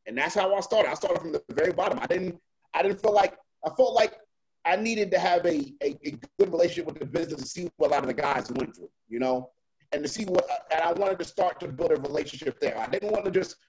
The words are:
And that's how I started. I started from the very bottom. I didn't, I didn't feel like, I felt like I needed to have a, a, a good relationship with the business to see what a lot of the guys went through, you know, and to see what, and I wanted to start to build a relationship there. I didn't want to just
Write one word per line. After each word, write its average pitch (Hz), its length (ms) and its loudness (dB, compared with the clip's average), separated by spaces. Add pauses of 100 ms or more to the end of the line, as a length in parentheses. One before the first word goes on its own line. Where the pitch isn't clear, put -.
And 117 100 -6
that's 151 160 -2
how 196 220 2
I 196 60 0
started. 214 280 2
I 151 60 -4
started - 260 -2
from 160 100 -8
the 147 200 -4
very 160 200 2
bottom. 185 300 0
I - 60 -4
didn't, 180 280 -2 (380)
I 165 80 2
didn't 196 180 2
feel 214 140 2
like, 196 240 4 (260)
I 160 60 -2
felt - 240 4
like - 220 4 (500)
I 175 100 2
needed 214 360 0
to 185 80 4
have 175 260 2
a, 147 260 0 (120)
a, 143 200 0
a 143 140 -8 (220)
good 190 120 4
relationship 170 360 2
with 151 120 -8
the 147 60 -8
business 165 360 -4
to - 60 -10
see 175 300 -8
what - 140 4
a - 20 2
lot 139 80 2
of 131 60 -2
the - 80 -2
guys 143 360 -2
went 123 240 -4
through, 90 140 -18 (200)
you 117 100 -4
know, 127 320 -2 (400)
and 151 100 -2
to 143 80 -4
see 226 160 -6
what, 180 240 2 (220)
and 160 100 2
I 170 120 2
wanted 190 260 0
to 175 40 -4
start 180 360 -2
to 175 80 -8
build 151 240 0
a 151 60 4
relationship 143 640 -4
there. - 200 -2
I - 80 -4
didn't 208 240 -2
want 208 140 0
to 190 60 -2
just 180 260 -2 (120)